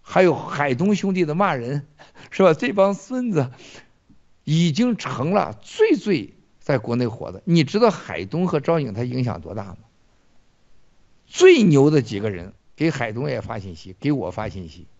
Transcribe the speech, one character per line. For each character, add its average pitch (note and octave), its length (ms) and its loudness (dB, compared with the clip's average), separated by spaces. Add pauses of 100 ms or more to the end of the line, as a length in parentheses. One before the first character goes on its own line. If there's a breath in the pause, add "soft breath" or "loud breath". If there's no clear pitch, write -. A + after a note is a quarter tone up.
还 - 220 2
有 E3+ 100 4
海 C#3+ 400 -4
东 F#3+ 220 0
兄 G3 180 -4
弟 F3+ 120 0
的 D3+ 100 -6
骂 F#3 180 0
人， C3+ 320 -6 (460 loud breath)
是 - 100 -2
吧？ E3+ 140 6
这 A#3+ 180 -4
帮 G3 220 2
孙 B3 360 -6
子 C3 200 -2 (920 loud breath)
已 D#3+ 280 2
经 A3+ 260 0
成 C3+ 320 -6
了 F3+ 320 -2
最 G#4+ 340 2
最 D#3+ 380 -2 (260)
在 C3+ 200 0
国 A2+ 160 -4
内 B2 120 0
火 G#2+ 240 -8
的。 F#2 140 -16
你 E3+ 180 4
知 G3 160 -2
道 A#3 120 6
海 F2 340 -8
东 F3 220 -4
和 E3 120 0
赵 E3 200 0
颖 A2+ 160 -6
他 A#2+ 80 -6
影 B2 200 -4
响 E2 180 -4
多 - 120 -14
大 G2+ 120 -10
吗？ F#2+ 120 -18 (1500)
最 F4 340 6
牛 D3 300 6
的 D3 100 4
几 G#2+ 180 -6
个 G#2+ 120 -4
人 F#2 220 -12 (220)
给 D#3+ 140 0
海 B2+ 220 -6
东 B2+ 180 -6
也 A#2 120 -6
发 A2 180 -10
信 F#2 160 -12
息， F#2 240 -18
给 C#3+ 120 -2
我 F#2+ 200 -4
发 G#2+ 180 -8
信 E2+ 200 -12
息。 E2 180 -20 (120)